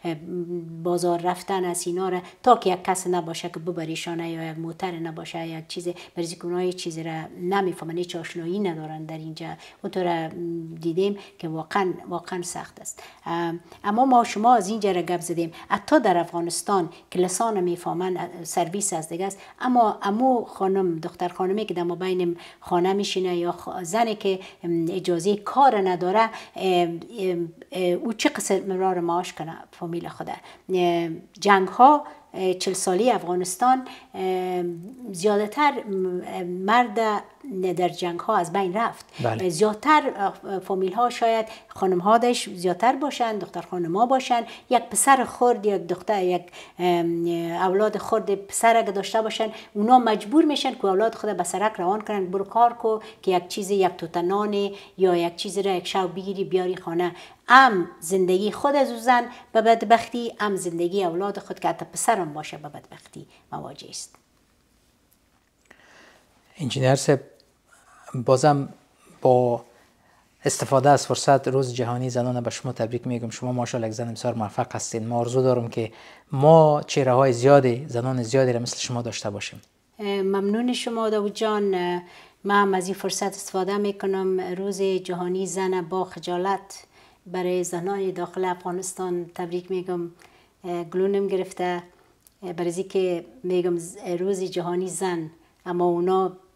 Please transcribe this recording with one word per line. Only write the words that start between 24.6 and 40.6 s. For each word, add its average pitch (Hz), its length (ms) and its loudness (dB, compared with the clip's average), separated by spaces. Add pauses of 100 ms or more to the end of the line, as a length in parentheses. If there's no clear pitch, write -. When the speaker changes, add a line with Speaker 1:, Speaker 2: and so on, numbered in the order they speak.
Speaker 1:
ام، 170 260 0
اجازهٔ 185 460 0
کار 208 540 2
نداره، 180 400 2 (260)
ام، 175 440 0 (200)
ام، 175 340 -4 (180)
اه، 190 100 -4
او 185 320 0
چه 208 160 2
قسم 190 500 -2
را 185 220 0
معاش 170 320 -2
کنه 160 240 -10 (140)
فامیل 170 360 -8
خوده؟ - 260 -10 (400)
اه، 170 360 2 (300)
جنگ 190 280 6
ها، 285 360 8 (300)
اه، 185 200 0
چهل 185 200 -4
سالی 190 380 2
افغانستان، 185 760 0 (260)
اه، 185 500 -2 (480)
زیادتر، 208 600 2
م-، 190 720 -4
مرد 208 560 2 (800)
در 180 120 2
جنگ 170 300 -6
ها 220 180 0
از 165 160 -2
بین 190 200 0
رفت. 220 320 -4 (180)
Speaker 2:
بله. 113 200 -2
Speaker 1:
اه، 180 60 2
زیادتر، 214 520 4 (160)
اه، 196 420 -2
فامیل 185 340 -2